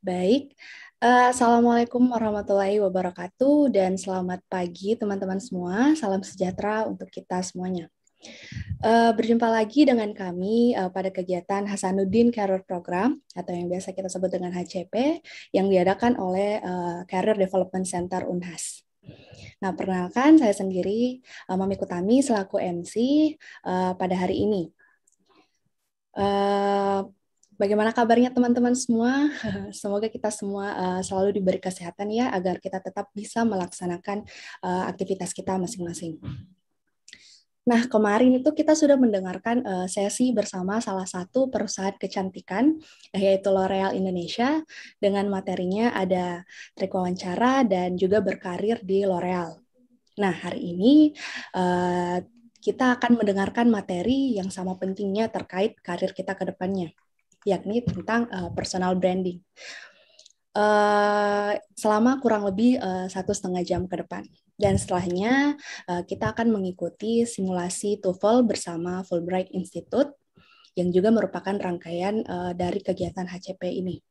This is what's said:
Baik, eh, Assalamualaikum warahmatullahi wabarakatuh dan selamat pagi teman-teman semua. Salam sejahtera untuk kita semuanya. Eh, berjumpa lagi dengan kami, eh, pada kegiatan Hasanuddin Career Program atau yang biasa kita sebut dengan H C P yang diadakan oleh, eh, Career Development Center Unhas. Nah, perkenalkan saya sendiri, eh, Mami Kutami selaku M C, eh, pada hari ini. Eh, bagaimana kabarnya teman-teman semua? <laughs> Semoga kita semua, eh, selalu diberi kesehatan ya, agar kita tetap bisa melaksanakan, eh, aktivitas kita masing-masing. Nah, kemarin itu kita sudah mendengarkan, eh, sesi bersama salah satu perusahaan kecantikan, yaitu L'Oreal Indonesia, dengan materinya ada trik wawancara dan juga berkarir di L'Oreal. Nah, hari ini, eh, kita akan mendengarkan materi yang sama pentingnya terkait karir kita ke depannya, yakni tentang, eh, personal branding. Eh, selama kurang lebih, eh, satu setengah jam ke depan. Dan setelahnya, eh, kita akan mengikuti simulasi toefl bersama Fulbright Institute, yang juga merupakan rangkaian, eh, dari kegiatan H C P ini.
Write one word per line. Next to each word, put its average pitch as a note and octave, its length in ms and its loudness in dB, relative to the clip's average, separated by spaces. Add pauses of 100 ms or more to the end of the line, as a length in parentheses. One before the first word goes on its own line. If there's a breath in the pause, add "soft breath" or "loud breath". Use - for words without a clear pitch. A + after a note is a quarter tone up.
Baik, F#3+ 480 0 (480 loud breath)
eh, B3 320 6
Assalamualaikum A#3+ 720 4
warahmatullahi G#3 720 0
wabarakatuh G3 960 2
dan F#3+ 240 4
selamat F#3 480 -4
pagi F#3 480 -4
teman-teman G3 480 -2
semua. F#3+ 560 0
Salam G3 240 -2
sejahtera G3 640 -4
untuk F#3+ 240 -8
kita F#3 320 -8
semuanya. F3+ 480 -8 (960 loud breath)
Eh, A#3 320 6
berjumpa A#3 320 2
lagi A3+ 400 4
dengan A3 240 2
kami, G3+ 640 0
eh, F#3 160 -2
pada F#3+ 240 -2
kegiatan F3+ 480 -4
Hasanuddin G3 640 2
Career G3 320 0
Program F#3 720 -2
atau F3+ 240 -8
yang F3 160 -4
biasa F#3 240 -8
kita F#3 160 -8
sebut F#3 240 -4
dengan F3+ 160 -6
H F3+ 160 -6
C F3 160 -8
P C#4+ 400 -2 (240 loud breath)
yang G3 240 2
diadakan G3 480 4
oleh, G3 400 -2
eh, F3 480 -6
Career G3 320 0
Development F#3 480 0
Center F3+ 400 -6
Unhas. F3+ 560 -8 (760 loud breath)
Nah, F#3+ 140 -4
perkenalkan F#3+ 640 4
saya A#3+ 160 6
sendiri, G3+ 720 -2
eh, - 320 -6
Mami F#3+ 240 -2
Kutami F#3+ 400 2
selaku G#3 400 0
M F3 240 -4
C, - 100 -16 (380)
eh, F#3 640 -4
pada F#3 180 -2
hari F#3 300 0
ini. G3+ 240 0 (1500 soft breath)
Eh, G3+ 840 2 (560)
bagaimana G#3 380 2
kabarnya A#3+ 400 4
teman-teman B3 400 2
semua? B3+ 560 2
<laughs> G3+ 500 -6
Semoga G#3 300 -2
kita - 240 -4
semua, G3 640 -4
eh, - 80 -4
selalu G3 320 0
diberi F#3 240 0
kesehatan F#3 480 -8
ya, A#3+ 240 0
agar F3+ 260 -2
kita F#3+ 220 -8
tetap - 340 -8
bisa A3+ 320 -2
melaksanakan, F#3 800 -6 (400 loud breath)
eh, F3+ 240 -2
aktivitas F#3 420 -6
kita F#3+ 240 -6
masing-masing. E3+ 640 -6 (1500 loud breath)
Nah, A#3 160 4
kemarin A3 480 4
itu B3+ 240 2
kita D#4 160 2
sudah D4 240 4
mendengarkan, G#3 640 0
eh, F#3+ 320 -4
sesi G#3 400 0
bersama G3+ 480 -2
salah F#3+ 240 -4
satu B3+ 480 -2
perusahaan G3 400 -4
kecantikan, G3 880 -2 (320 loud breath)
yaitu G3 400 2
L'Oreal F#3+ 400 2
Indonesia, F#3+ 720 -2 (320 loud breath)
dengan G3+ 320 0
materinya F#3+ 640 -2
ada F3+ 560 -2 (240 loud breath)
trik F#3+ 240 -6
wawancara F#3 720 0
dan F3+ 320 0
juga F#3+ 240 2
berkarir F#3 560 -4
di F#3+ 240 -2
L'Oreal. F3 560 -2 (560)
Nah, G3 160 0
hari F3 400 -8
ini, D4 400 6 (400 loud breath)
eh, F3+ 720 0 (320)
kita B3+ 400 0
akan A#3+ 240 2
mendengarkan G3+ 480 2
materi G#3+ 720 0
yang F#3 80 -4
sama F#3 320 -6
pentingnya G3 480 -2
terkait G3+ 560 -4
karir F3+ 320 -4
kita F#3+ 240 -6
ke F#3 80 -2
depannya, F#3 480 -6 (480)
yakni G#3 400 0
tentang, A3+ 480 -2
eh, F3+ 240 -6
personal F#3 400 -2
branding. F#3 480 -2 (1120 loud breath)
Eh, G#3 960 4 (240)
selama A3 400 2
kurang A3 320 0
lebih, A#3 320 2
eh, F#3 320 -4
satu F#3+ 240 -4
setengah F3+ 240 -4
jam F3 240 -2
ke F3+ 240 -6
depan. F3 160 -12 (340)
Dan G3 160 2
setelahnya, G3 800 0 (320 loud breath)
eh, F3 160 -4
kita G#3+ 320 -4
akan A#3 160 0
mengikuti G3 720 -2
simulasi F#3+ 800 -4
toefl G#3 400 2
bersama F3+ 640 -2
Fulbright F#3 480 -4
Institute, G3 640 -2 (560 soft breath)
yang F3+ 160 0
juga F#3 240 4
merupakan F#3+ 400 -2
rangkaian, F#3 720 -4
eh, F3+ 320 -6
dari F3+ 240 -2
kegiatan F3+ 480 -4
H F3+ 80 -10
C F#3+ 160 -12
P F3+ 160 -8
ini. F3+ 400 -6